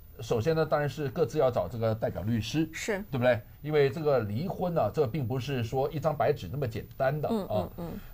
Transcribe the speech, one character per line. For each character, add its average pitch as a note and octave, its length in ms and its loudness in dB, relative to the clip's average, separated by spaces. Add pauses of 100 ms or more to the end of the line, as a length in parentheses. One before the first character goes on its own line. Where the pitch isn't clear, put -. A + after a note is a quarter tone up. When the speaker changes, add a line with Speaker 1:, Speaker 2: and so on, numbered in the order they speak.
(200)
Speaker 1:
首 A#2 200 0
先 D#3+ 160 2
呢， D#3+ 100 2
当 D3+ 140 2
然 D3 80 0
是 C#3+ 220 -4
各 E3 160 2
自 D#3 140 -2
要 C3 100 6
找 G#2 180 0
这 G2+ 100 -8
个 A2 180 2
代 A#2 140 -2
表 F#2+ 120 -6
律 A2+ 180 0
师， D#3 340 0
Speaker 2:
是。 G#3 360 -4
Speaker 1:
对 C3+ 80 -4
不 A#2+ 60 0
对？ A#2+ 160 6 (220)
因 D3 100 -6
为 C#3+ 180 6
这 D#3 120 -4
个 D3 180 4
离 A2 280 -2
婚 F3+ 260 -2
呢， A#2+ 200 2
这 D3 140 2
并 C3+ 200 -2
不 C3 120 -2
是 B2+ 240 -2
说 C3+ 280 0
一 D#3 80 -4
张 D3 160 0
白 C3 180 2
纸 - 180 -6
那 C3+ 60 -6
么 C#3 100 0
简 A2 180 -6 (120)
单 C3+ 220 2
的 C#3+ 80 -2
啊。 A#3 60 0
Speaker 2:
嗯， G3+ 160 -2
嗯， G#2 280 0
嗯。 E3+ 140 -8 (220)